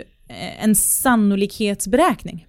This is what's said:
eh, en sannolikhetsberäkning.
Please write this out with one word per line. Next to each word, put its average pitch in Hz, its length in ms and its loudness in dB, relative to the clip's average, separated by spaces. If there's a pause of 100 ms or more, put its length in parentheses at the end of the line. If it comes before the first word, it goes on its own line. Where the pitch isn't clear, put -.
(280)
eh, - 360 -12
en 214 100 4
sannolikhetsberäkning. 202 1700 0